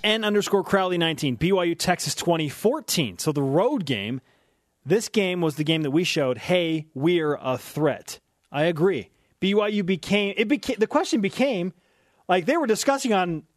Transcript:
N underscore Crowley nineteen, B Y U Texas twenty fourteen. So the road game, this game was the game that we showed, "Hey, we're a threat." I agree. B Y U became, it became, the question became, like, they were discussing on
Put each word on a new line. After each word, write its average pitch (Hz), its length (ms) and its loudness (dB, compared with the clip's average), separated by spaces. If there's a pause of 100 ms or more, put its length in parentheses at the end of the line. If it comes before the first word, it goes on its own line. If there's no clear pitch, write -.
N 214 200 0
underscore 202 400 2
Crowley 185 340 2
nineteen, 156 380 0
B 170 160 0
Y 185 140 2
U 170 100 0
Texas - 400 -2
twenty 160 340 0
fourteen. 180 680 -2
So - 140 -2
the 143 100 -2
road 180 440 2
game, 120 360 -4 (640)
this 196 240 0
game 180 320 0
was 160 140 0
the 156 80 -4
game 160 200 0
that 139 80 -2
we 170 120 4
showed, 131 340 0
"Hey, 160 560 -2
we're 151 420 2
a 131 220 -4
threat." - 640 -4 (320)
I 147 120 -2
agree. 165 460 0 (300)
B 190 140 2
Y 208 140 4
U 208 160 0
became, 196 540 0
it 220 100 0
became, 247 320 -2
the 220 80 2
question 294 340 0
became, 196 520 -2 (540)
like, 180 180 2
they 294 120 2
were 294 100 0
discussing 254 460 0
on 175 300 0 (140)